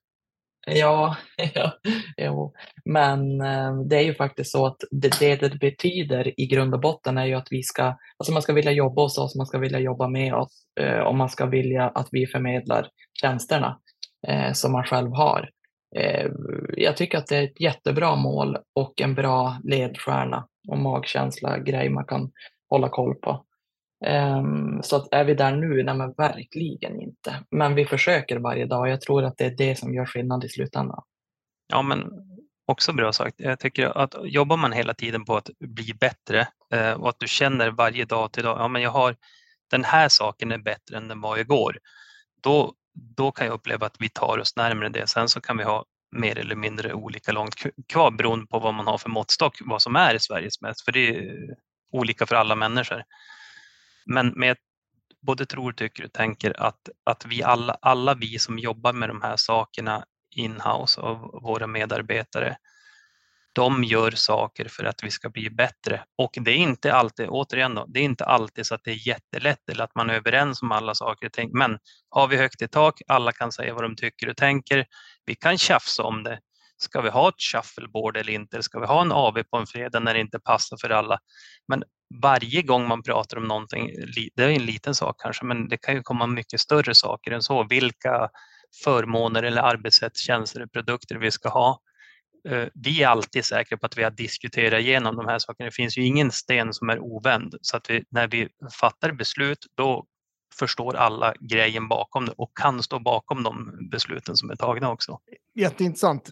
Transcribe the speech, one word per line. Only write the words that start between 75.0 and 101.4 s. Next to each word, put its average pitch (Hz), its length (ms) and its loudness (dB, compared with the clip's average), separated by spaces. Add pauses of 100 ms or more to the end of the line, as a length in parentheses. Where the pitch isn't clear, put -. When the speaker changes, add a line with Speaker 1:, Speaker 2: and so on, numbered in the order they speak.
Speaker 2:
Vi - 80 -6
kan 170 240 2
tjafsa - 440 2
om 110 200 -4
det. 113 180 -8 (360)
Ska - 240 -6
vi 113 100 0
ha 131 180 4
ett - 140 -4 (100)
shuffleboard 110 640 -4
eller 110 160 -4
inte? 107 300 -6
Ska 113 180 -6
vi 113 60 -4
ha 147 160 4
en 170 100 2
A 131 220 4
V 113 100 0
på - 120 -4
en 110 100 -2
fredag 120 340 -4
när 117 140 2
det 113 60 2
inte 107 180 -4
passar - 380 0
för 113 140 -4
alla? 107 280 2 (500)
Men 131 160 -2 (380)
varje 131 400 4
gång 127 260 2
man 117 140 -2
pratar 113 340 -2
om 113 80 -6
någonting, 110 460 -4 (260)
li-, 113 180 -6
det 120 100 4
är 139 40 6
en 139 180 2
liten 117 280 -4
sak - 240 -2
kanske, - 260 -8
men 120 240 -4
det 120 80 -4
kan - 180 -2
ju 131 80 -4
komma 120 240 -2
mycket 117 340 -4
större 143 340 2
saker - 360 2
än 117 120 -4
så. 127 220 2
Vilka 123 640 0 (560)
förmåner 113 580 2
eller 120 200 2
arbetssätt, 117 540 2
tjänster 120 460 -2
och 113 100 -14
produkter 120 440 -6
vi 110 140 0
ska - 180 -4
ha. 127 320 2 (680)
Eh, 123 260 -4
vi 147 280 0
är 135 60 6
alltid 117 360 2
säkra 110 340 -2
på - 80 -6
att - 120 -10
vi 113 40 0
har 110 80 0
diskuterat 113 720 -2
igenom 120 360 2
de 117 100 -6
här 117 120 0
sakerna. 117 260 -8
Det 117 100 -10
finns 120 240 -4
ju 127 60 2
ingen 135 260 4
sten 117 420 0
som 113 180 -4
är 113 80 0
ovänd. 110 640 -2
Så - 160 -6
att - 140 -6
vi, 117 200 -2
när 117 180 0
vi 113 200 -2 (320)
fattar 156 320 2
beslut, 139 540 -2 (100)
då 131 280 0 (540)
förstår 127 380 -2
alla 113 440 2